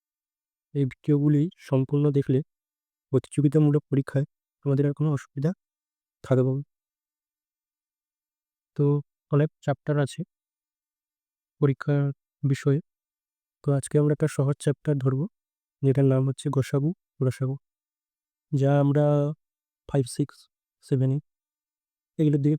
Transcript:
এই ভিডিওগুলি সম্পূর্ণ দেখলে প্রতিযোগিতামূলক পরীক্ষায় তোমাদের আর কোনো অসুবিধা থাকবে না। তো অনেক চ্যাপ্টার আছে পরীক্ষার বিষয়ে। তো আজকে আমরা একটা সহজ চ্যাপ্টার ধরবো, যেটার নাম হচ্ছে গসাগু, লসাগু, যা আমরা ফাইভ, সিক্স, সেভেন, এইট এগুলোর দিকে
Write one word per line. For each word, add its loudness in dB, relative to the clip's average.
এই 0
ভিডিওগুলি 2
সম্পূর্ণ 0
দেখলে 0
প্রতিযোগিতামূলক 0
পরীক্ষায় -2
তোমাদের 0
আর -2
কোনো -2
অসুবিধা -4
থাকবে 0
না। -6
তো 0
অনেক 2
চ্যাপ্টার -4
আছে -4
পরীক্ষার 0
বিষয়ে। 0
তো -2
আজকে -2
আমরা 2
একটা -4
সহজ 0
চ্যাপ্টার -2
ধরবো, -2
যেটার 2
নাম 2
হচ্ছে -4
গসাগু, -2
লসাগু, -4
যা 2
আমরা 2
ফাইভ, -2
সিক্স, -6
সেভেন, 0
এইট -4
এগুলোর 2
দিকে 2